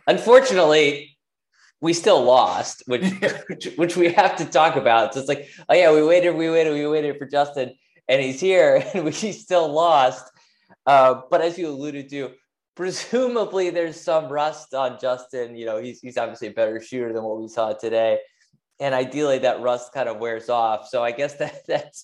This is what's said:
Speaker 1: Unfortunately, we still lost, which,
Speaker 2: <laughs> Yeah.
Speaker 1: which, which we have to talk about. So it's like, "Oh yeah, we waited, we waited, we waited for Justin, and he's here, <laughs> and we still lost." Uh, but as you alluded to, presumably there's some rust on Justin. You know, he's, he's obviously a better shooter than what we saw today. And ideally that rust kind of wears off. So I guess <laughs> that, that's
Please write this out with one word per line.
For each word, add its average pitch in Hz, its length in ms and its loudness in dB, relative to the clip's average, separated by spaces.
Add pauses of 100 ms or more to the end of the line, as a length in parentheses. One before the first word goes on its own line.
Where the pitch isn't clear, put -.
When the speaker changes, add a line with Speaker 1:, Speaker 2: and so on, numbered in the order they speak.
Speaker 1:
Unfortunately, 180 1120 4 (640)
we 165 120 0
still 165 300 2
lost, 120 640 2
which, 123 180 -2
Speaker 2:
<laughs> 190 180 -2
Yeah. - 260 -4
Speaker 1:
which, - 180 -12 (100)
which 175 220 -2
we 170 160 4
have 196 240 4
to 165 80 -6
talk 160 300 2
about. 113 400 2
So 135 40 -6
it's 131 100 -8
like, 143 180 -4 (200)
"Oh - 60 4
yeah, 170 200 6
we 151 100 4
waited, 175 320 4
we 165 140 -2
waited, 160 240 2
we 147 140 -4
waited 151 300 -2
for 143 80 -12
Justin, 143 480 -4 (340)
and 135 140 4
he's 131 180 -6
here, 165 500 4
<laughs> - 40 -12
and 185 100 -4
we 151 80 -2
still 180 600 -2
lost." 147 580 2 (560)
Uh, 131 440 6
but 165 120 2
as 170 160 -2
you 175 120 -6
alluded 139 400 -10
to, 139 220 -10 (440)
presumably 196 920 -4
there's 165 320 -4
some 160 280 -2
rust 147 440 -6
on 127 260 -4
Justin. 127 560 -6
You 117 100 -12
know, 110 120 -6
he's, 120 220 -10
he's 123 180 -12
obviously 113 300 -8
a 104 40 -10
better 113 300 -2
shooter 120 320 -8
than 113 100 -6
what 110 160 -6
we 110 80 -12
saw 110 260 -4
today. 113 460 0 (600)
And 139 160 -2
ideally 135 440 -2
that 117 220 0
rust 123 320 -4
kind 127 140 -4
of 110 120 -8
wears 113 300 -8
off. 113 380 -2
So 120 160 -4
I 120 80 -2
guess 143 220 -6
<laughs> - 60 -20
that, - 280 -8
that's - 360 -6